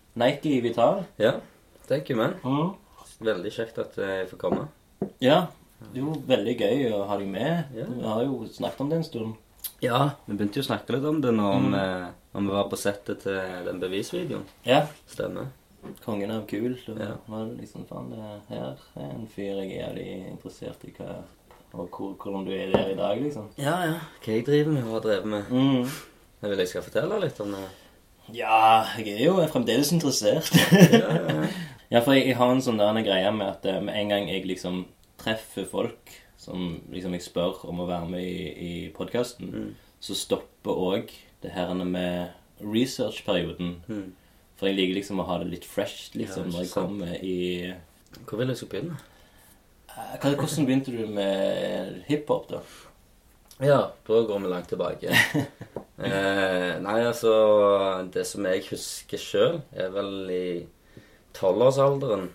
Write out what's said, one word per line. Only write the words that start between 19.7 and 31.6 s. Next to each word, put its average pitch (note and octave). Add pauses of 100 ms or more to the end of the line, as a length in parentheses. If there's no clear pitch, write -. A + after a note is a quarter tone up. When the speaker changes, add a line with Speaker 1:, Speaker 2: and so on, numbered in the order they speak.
Speaker 1:
er F2
jævlig F#2+
interessert -
i -
hva, F2+ (520)
og G2
hvor, G2
hvordan G2
du F#2+
er F#2+
der F#2+
i F#2+
dag, G2+
liksom. A2+ (100)
Speaker 2:
Ja, E3
ja. D#3+ (300)
Hva G#2+
jeg A#2
driver D3+
med C3+
og A2+
har A2+
drevet G2+
med. G#2
Speaker 1:
Mm. C3 (540)
Speaker 2:
Jeg G#2
vil F#2+
jeg F#2
skal F#2
fortelle F#3
litt D#3
om G2+
det. G2 (640)
Speaker 1:
Ja, A2 (140)
jeg G#2+
er G#2
jo F3
fremdeles C3+
interessert. C#3+ (220)
Speaker 2:
Ja, G3+
ja, -
ja. D#3
Speaker 1:
<laughs> - (340)